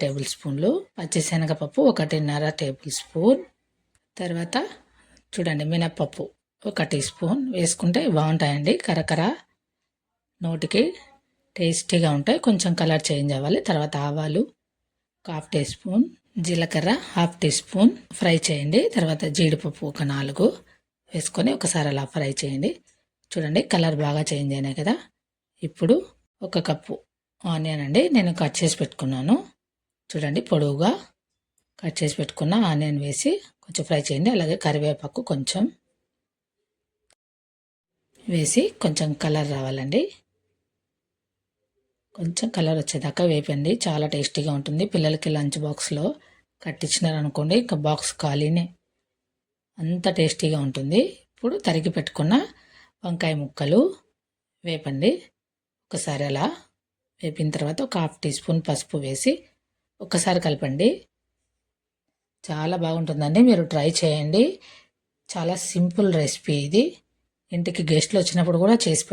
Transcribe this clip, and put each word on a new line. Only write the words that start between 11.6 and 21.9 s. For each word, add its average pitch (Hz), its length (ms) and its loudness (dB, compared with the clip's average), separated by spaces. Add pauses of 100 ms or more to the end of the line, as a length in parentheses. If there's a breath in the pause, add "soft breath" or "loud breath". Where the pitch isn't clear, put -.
ఉంటాయి. 214 300 2
కొంచెం 190 340 2
కలర్ 160 280 2
చేంజ్ 143 280 0
అవ్వాలి. 143 320 0
తర్వాత 151 260 0 (140)
ఆవాలు 156 340 -2 (760)
ఒక - 160 -16
హాఫ్ 156 180 -10
టీ 147 160 0
స్పూన్, 208 340 0 (440)
జీలకర్ర 165 440 0 (220)
హాఫ్ 175 280 0
టీ 156 80 2 (100)
స్పూన్ 202 320 4 (280)
ఫ్రై 170 140 4 (140)
చేయండి. 151 320 0 (160)
తర్వాత 160 280 0 (140)
జీడిపప్పు 156 540 0
ఒక 147 200 -6
నాలుగు 139 360 0 (640 soft breath)
వేసుకొని 175 460 -2
ఒకసారి 160 360 0